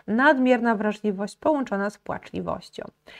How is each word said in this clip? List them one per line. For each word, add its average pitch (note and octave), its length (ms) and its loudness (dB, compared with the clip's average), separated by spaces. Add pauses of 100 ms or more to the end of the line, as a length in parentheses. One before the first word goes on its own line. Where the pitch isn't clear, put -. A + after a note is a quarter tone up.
Nadmierna B3+ 680 4
wrażliwość G3+ 600 -4
połączona A3 540 0
z - 80 -16
płaczliwością. - 840 -8 (360)